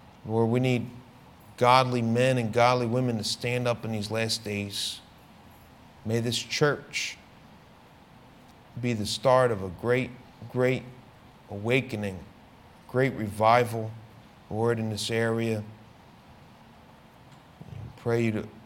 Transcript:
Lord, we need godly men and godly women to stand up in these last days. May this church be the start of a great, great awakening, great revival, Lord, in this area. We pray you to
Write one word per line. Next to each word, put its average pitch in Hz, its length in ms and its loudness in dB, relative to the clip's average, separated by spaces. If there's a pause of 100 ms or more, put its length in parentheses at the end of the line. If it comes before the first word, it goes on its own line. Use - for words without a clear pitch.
(280)
Lord, 113 240 2
we 123 80 2
need 127 320 0 (680)
godly 123 460 6
men 123 340 2
and 113 160 -2
godly 123 320 4
women 120 320 0
to 110 60 -4
stand 123 440 -2
up 120 160 -2
in 113 80 -6
these 104 200 -6
last 110 320 -2
days. 101 580 -6 (1040)
May 113 160 0
this 117 160 -2
church - 800 -2 (1600)
be 120 120 0
the 107 120 -2
start 127 460 4
of 98 100 -4
a 95 60 -6
great, 123 420 -2 (440)
great 127 300 0 (680)
awakening, 104 680 -2 (680)
great 127 280 0
revival, 110 760 2 (580)
Lord, 113 300 0
in 110 100 -4
this 107 220 -6
area. 113 540 0 (1900)
We - 380 -14
pray 117 260 0
you 113 80 2
to 107 160 -4 (180)